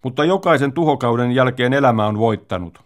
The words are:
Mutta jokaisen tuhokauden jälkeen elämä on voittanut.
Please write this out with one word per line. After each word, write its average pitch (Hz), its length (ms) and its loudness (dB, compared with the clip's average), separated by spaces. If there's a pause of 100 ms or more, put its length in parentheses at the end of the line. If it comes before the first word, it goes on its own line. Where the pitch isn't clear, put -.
Mutta 131 220 -2
jokaisen 160 480 0
tuhokauden 127 580 0
jälkeen 127 420 0
elämä 120 340 2
on 107 100 -4
voittanut. 101 680 -4